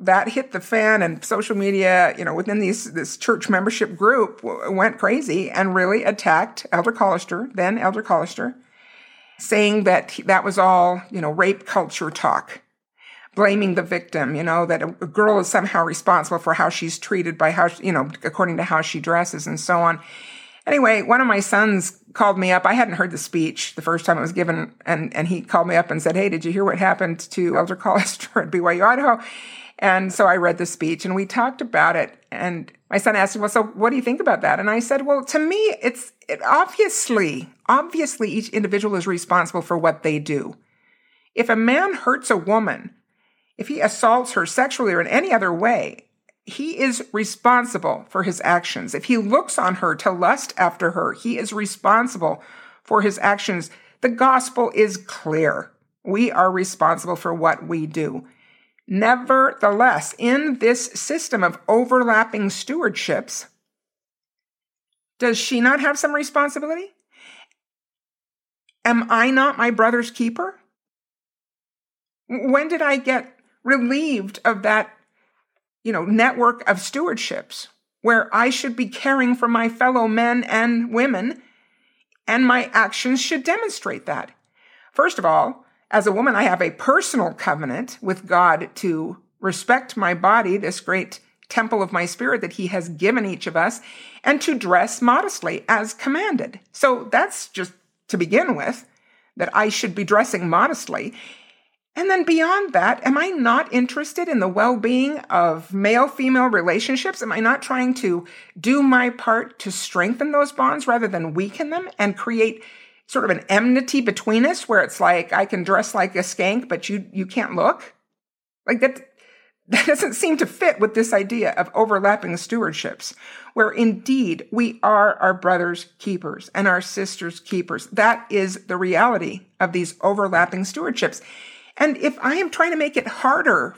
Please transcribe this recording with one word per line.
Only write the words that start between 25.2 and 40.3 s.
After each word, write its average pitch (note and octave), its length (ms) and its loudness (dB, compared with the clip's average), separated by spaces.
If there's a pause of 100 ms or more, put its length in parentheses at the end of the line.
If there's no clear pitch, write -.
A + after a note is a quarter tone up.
he F3 140 -4
called E3+ 240 0
me F3 100 0
up E3+ 140 2
and D#3 100 -4
said, D#3+ 160 0
"Hey, G3 140 0
did E3 140 -4
you E3 80 -4
hear G3 120 0
what F#3 140 0
happened F3+ 420 0 (120)
to F3 260 0
Elder F3+ 180 -2
Collister - 680 -2
<laughs> - 20 -
at D#3 60 -10
B F3+ 100 -2
Y E3+ 140 2
U F3+ 100 2
Idaho?" B3 340 4 (600)
And F#3+ 320 2
so G3+ 140 4
I F3+ 100 6
read F3 220 2
the F3 80 -2
speech, E3 380 -6
and F#3 100 -2
we G3 120 -2
talked B3+ 340 -2
about E3+ 360 2
it. C3+ 200 -4 (140)
And F3 420 -8 (160)
my - 80 -4
son G#3+ 180 0
asked, G3 220 0
"Well, G#3 140 -4
so A3 140 0
what G#3+ 260 -2
do C#4 60 -2
you B3+ 60 -2
think C4 180 -4
about B3+ 200 2
that?" D3+ 180 2
And G3+ 120 -2
I A3 80 0
said, A#3+ 260 -2
"Well, C#4 220 0
to D#4 120 -2
me, D#4+ 180 0 (260)
it's, - 300 -6 (160)
it D3 140 -6
obviously, A#3+ 1080 0 (160)
obviously D4 640 0
each A3 180 -4
individual G3+ 480 -2
is F3 100 -4
responsible F3 560 -2
for F3 140 -4
what D#3 260 0
they D#3 160 0
do. D3+ 380 -6 (800)